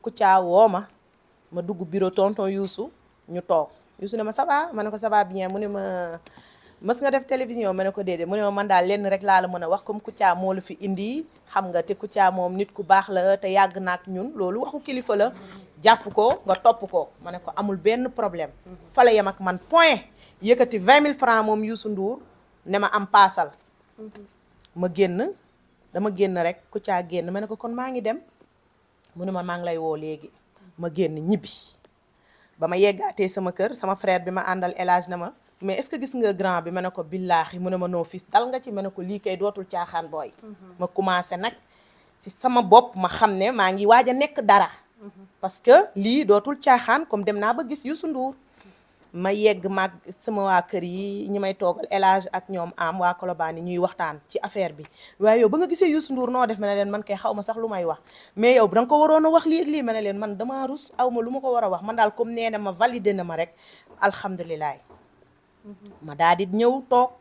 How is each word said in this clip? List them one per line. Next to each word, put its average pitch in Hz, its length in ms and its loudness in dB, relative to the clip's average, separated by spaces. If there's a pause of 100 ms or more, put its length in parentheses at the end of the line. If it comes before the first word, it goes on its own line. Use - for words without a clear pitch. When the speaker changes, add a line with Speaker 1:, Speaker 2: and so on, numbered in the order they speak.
Speaker 1:
Kouthia 208 400 2
woo 185 240 6
ma, 196 160 0 (680)
ma 175 120 -8
dugg 180 240 -8
bureau 185 240 0
tonton 202 400 0
Youssou, 196 400 -6 (400)
ñu 175 100 -8
toog. 160 280 0 (300)
Youssou 202 180 -6
ne 214 60 -4
ma, 214 100 -6
"Ça - 120 -2
va?" 311 280 0
Ma 214 100 -4
ne 214 80 -4
ko, 214 60 -10
"Ça 214 100 -4
va 208 160 4
bien." 185 240 -4
Mu 196 120 -6
ne 208 80 -4
ma, 185 520 -6 (640)
"Mës 240 180 0
nga 277 100 2
def 269 140 0
télévision?" 233 480 -4
Ma 190 120 -2
ne 190 60 -2
ko, 202 120 -8
"Déedéet." 170 240 -4
Mu 196 80 -2
ne 214 60 -2
ma, 202 100 2
"Man 202 160 -2
daal 185 180 4
lenn 202 220 0
rek 190 160 -2
laa 190 180 4
la 185 60 -4
mën 180 160 -8
a 165 60 -6
wax, 190 140 0
comme 214 180 -10
Kouthia 190 340 0
moo 190 180 -2
la 190 80 -4
fi - 200 -16
indi, 202 440 -6 (220)
xam - 240 -2
nga, 170 100 0
te 185 140 -4
Kouthia 196 360 2
moom 185 220 -4
nit 196 200 -4
ku 208 100 -10
baax 190 260 4
la, 196 280 0
te 196 100 -8
yàgg 190 320 2
na 185 140 -4
ak 180 140 -10
ñun, 196 280 -8
loolu 196 280 -2
waxu - 180 -10
kilifa 254 340 -4
la. 214 160 2 (500)
Jàpp 214 320 4
ko, 226 320 2
nga 190 100 2
topp - 260 2 (100)
ko." 160 180 -2 (140)
Ma 175 80 -14
ne 180 80 -12
ko, - 160 -12
"Amul 196 220 -2
benn 233 320 0
problème." 175 420 -6 (400)
Fa 254 140 6
la 240 80 8
yem 202 140 4
ak 190 120 -8
man, 180 180 -2 (120)
point. 320 320 4 (400)
Yëkkati 240 380 4
vingt 254 240 8
mille 294 120 0
francs 233 300 2
moom 214 180 0
Youssou 214 260 -8
Ndour, 208 300 -6 (460)
ne 190 120 -2
ma, 202 140 0
"Am 202 160 -4
paasal." 190 440 4 (1200)
Ma 180 180 -2
génn, 190 380 0 (640)
dama 202 200 -2
génn 185 300 0
rek, 180 260 -4
Kouthia 196 380 -4
génn. 170 240 -6
Ma 196 80 -6
ne 214 80 -8
ko, 214 80 -10
"Kon 233 180 -12
maa 254 160 -8
ngi 247 120 -6
dem." 220 180 -4 (960)
Mu 175 100 -10
ne 190 60 -6
ma, 180 120 -6
"Maa 175 140 -6
ngi 175 80 -8
lay 170 120 -4
woo 160 180 -4
léegi." 156 340 -12 (480)
Ma 170 120 -6
génn 156 260 -2 (140)
ñibbi. - 240 -2 (1040)
Ba 160 100 -4
ma 175 100 -2
yeggaatee 196 520 2
sama 185 220 -4
kër, 202 240 -4
sama 196 200 -4
frère 185 300 0
bi 180 60 -6
ma 185 100 -4
àndal, 180 340 -4
El 180 140 -4
Hadj, 180 200 2
na 180 80 -6
ma, 175 160 -10 (280)
"Mais 190 160 -4
est-ce 277 120 -6
que 302 120 -8
gis 262 160 -8
nga 220 160 2
grand 180 300 -2
bi?" 170 80 -8
Ma 185 100 -6
ne 185 80 -4
ko, 180 140 -10
"Billaahi." 175 560 -2
Mu 180 100 -4
ne 185 80 -4
ma, 180 100 -4
"Non, 175 160 -4
fils, 180 260 -12
dal 233 200 2
nga 262 100 -6
ci." 247 120 -14
Ma 202 100 -6
ne 196 80 -6
ko, 190 120 -12
"Lii 202 180 -8
kay 185 180 -6
dootul 202 280 -6
caaxaan, 175 440 -8
booy." 147 220 -10 (100)
Speaker 2:
Mhm. 190 380 -20
Speaker 1:
Ma 180 80 -4
commencé 185 500 -2
nag, 214 160 -4 (680)
ci - 100 -16
sama 247 320 0
bopp, 220 320 8
ma 185 120 0
xam 202 300 2
ne 196 140 2
maa 202 200 2
ngi 196 140 -2
waaj 240 240 6
a 254 40 2
nekk 285 280 -2
dara. 202 280 6 (320)
Speaker 2:
Mhm. 208 100 -18 (300)
Speaker 1:
Parce - 180 -6
que 240 160 8 (200)
lii 226 300 0
dootul 208 320 4
caaxaan, 247 480 2
comme 202 180 -4
dem 208 140 -2
naa 214 160 0
ba 302 140 -4
gis 285 180 -10
Youssou 311 240 -6
Ndour. 269 240 -4 (800)
Ma 180 160 -4
yegg 202 400 2
maag 190 220 -2 (260)
sama 214 320 -4
waa 180 160 4
kër 185 180 -6
yi, 202 460 -8
ñi 202 100 -2
may 190 140 -2
toogal, 175 380 -2
El 196 120 0
Hadj 190 300 4
ak 185 160 -8
ñoom 175 260 -8
am 170 240 -4
waa 175 140 2
Colobane 170 480 -6
yi, - 0 -
ñuy 175 160 -4
waxtaan 170 400 -2 (100)
ci - 140 -8
affaire 190 320 -6
bi. 151 100 -18 (360)
"Waaye 220 220 6
yow, 214 80 6
ba 269 100 0
nga 359 100 2
gisee 349 240 2
Youssou 302 240 -2
Ndour, 247 160 -4
noo 254 140 0
def?" 214 100 -4
Ma 202 80 -4
ne 202 160 0
leen, 202 80 -2
"Man 208 140 -6
kay 202 120 -6
xaw 226 200 -4
ma 202 80 -8
sax 226 180 -6
lu 226 80 -4
may 185 160 -6
wax. 156 160 -4 (340)
Mais 240 220 4
yow, 220 100 6
da 220 140 2
nga 247 80 -2
ko 302 80 4
waroon 311 280 6
a 320 40 6
wax 320 160 4
lii 320 160 2
ak 277 60 -2
lii." 294 160 -2
Ma 226 100 -2
ne 220 80 -4
leen, 202 160 -4
"Man 208 180 -6
dama 269 300 -6
rus, 277 320 -10
aw 254 140 2
ma 240 100 -2
lu 233 80 -4
ma 269 100 -6
ko 262 140 -2
war 233 100 2
a 196 60 0
wax. 185 140 -4
Man 220 120 -6
daal, 220 200 4
comme 233 180 -4
nee 226 160 -4
na 220 80 -6
ma, 202 140 -6
validé 208 420 0
na 185 100 -4
ma 170 120 -8
rek, 165 180 -6 (480)
alhamdulilah." 165 800 -4 (840)
Speaker 2:
Mhm. 208 120 -20 (260)
Speaker 1:
Ma 147 140 -14
daal 165 220 4
di 196 100 -2
ñëw 233 420 2
toog 247 320 4